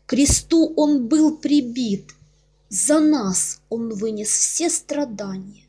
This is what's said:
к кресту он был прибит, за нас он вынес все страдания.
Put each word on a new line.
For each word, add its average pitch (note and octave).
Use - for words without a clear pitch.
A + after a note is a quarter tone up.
к -
кресту D4+
он D4
был D4+
прибит, B3
за D4+
нас C4
он A3+
вынес G#3+
все -
страдания. G#3